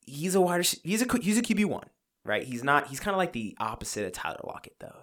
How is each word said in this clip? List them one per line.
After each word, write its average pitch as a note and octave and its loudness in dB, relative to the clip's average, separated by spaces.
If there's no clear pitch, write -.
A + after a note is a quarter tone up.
he's D#3 -4
a G3 6
wide F3 4
rec-, - 0
he's G#3+ 0
a, B3 2
he's G#3 2
a A#3 4
Q A3 2
B G#3 4
one, C#3+ -2
right? G#2 0
He's A#2+ -6
not, C#3+ 4
he's C3+ -10
kinda G3+ 0
like F3+ 2
the A2 -6
opposite G#2+ -4
of F#2 -4
Tyler - -6
Lockett, - -12
though, - -16